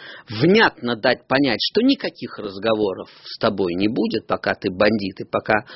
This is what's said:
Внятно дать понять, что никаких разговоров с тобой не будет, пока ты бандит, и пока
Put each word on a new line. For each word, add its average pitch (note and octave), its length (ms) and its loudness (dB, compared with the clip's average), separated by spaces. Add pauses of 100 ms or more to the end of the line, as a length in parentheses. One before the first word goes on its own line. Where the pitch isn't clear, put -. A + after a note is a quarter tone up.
(300)
Внятно C3+ 640 2
дать A2+ 320 0
понять, C3 320 0 (120)
что G#3 100 0
никаких A3 560 -2
разговоров G2+ 720 -2 (140)
с - 160 -18
тобой G2 340 0
не G2 140 0
будет, C#3+ 400 -2
пока F#2+ 260 -2
ты - 160 -6
бандит, G2 520 0
и - 40 -12
пока G#2+ 400 -2 (100)